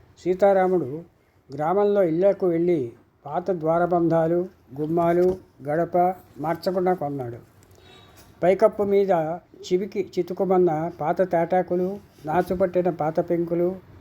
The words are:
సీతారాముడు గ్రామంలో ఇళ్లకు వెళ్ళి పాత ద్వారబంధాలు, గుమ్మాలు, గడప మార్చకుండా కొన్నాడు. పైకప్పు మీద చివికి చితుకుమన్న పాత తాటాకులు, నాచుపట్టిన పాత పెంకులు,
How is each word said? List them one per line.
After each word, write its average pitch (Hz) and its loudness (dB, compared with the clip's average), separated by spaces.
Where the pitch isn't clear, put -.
సీతారాముడు 185 2
గ్రామంలో 196 0
ఇళ్లకు 185 2
వెళ్ళి 165 0
పాత 170 -6
ద్వారబంధాలు, 170 0
గుమ్మాలు, 170 2
గడప 165 -2
మార్చకుండా 180 -2
కొన్నాడు. 139 -6
పైకప్పు 208 4
మీద 196 2
చివికి 196 -4
చితుకుమన్న 180 0
పాత 175 0
తాటాకులు, 180 0
నాచుపట్టిన 180 0
పాత 160 -2
పెంకులు, 175 -2